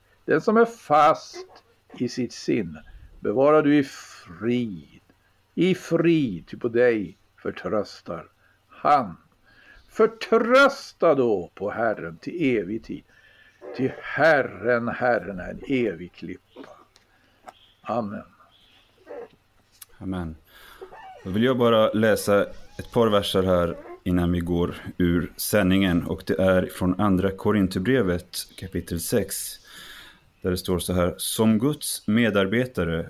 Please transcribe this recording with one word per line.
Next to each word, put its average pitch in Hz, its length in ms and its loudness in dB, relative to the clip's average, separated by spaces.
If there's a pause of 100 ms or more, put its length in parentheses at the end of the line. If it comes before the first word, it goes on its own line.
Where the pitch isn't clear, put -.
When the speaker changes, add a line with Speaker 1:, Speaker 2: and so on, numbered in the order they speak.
(260)
Speaker 1:
"Den 151 160 2
som 214 160 2
är 233 80 6
fast 160 840 2 (500)
i 123 120 -4
sitt 123 240 -6
sinne 85 500 -4 (360)
bevarar 143 440 2
du 147 140 4
i 143 60 4
frid, 107 1160 -8 (540)
i 180 200 2
frid, 160 720 0
ty - 100 -14
på 123 100 -6
dig 117 500 0 (200)
förtröstar 95 880 -8 (400)
han." 131 500 0 (800)
Förtrösta 226 1160 2
då 107 380 0
på 98 180 -6
Herren 87 460 -4
till 131 400 -2
evig 104 260 -6
tid. - 200 -12 (720)
Till 131 160 -2 (100)
Herren, 120 840 0
Herren 104 520 -2
är 87 100 -10
en - 180 -14
evig 98 440 -2
klippa. - 580 -16 (1120)
Amen. 107 420 -6 (1700)
Speaker 2:
Amen. 90 380 -8 (880)
Då 95 60 -10
vill 104 140 0
jag 127 140 2
bara 117 360 4
läsa 101 500 2 (340)
ett - 140 -16
par 117 160 4
verser 101 360 2
här 87 340 2 (260)
innan 87 280 2
vi 87 80 0
går 85 360 -2 (220)
ur 87 400 2
sändningen. 95 680 2
Och - 220 -6
det 80 140 -2
är 92 260 4
från 92 340 -4
andra 95 320 2
Korinthierbrevet 98 1040 0 (180)
kapitel 85 440 -8
sex. - 600 -4 (840)
Där 92 100 -2
det 90 60 -2
står 90 220 -2
så 90 140 -6
här: 87 240 0
"Som 110 420 2
Guds - 480 -4
medarbetare 101 1040 0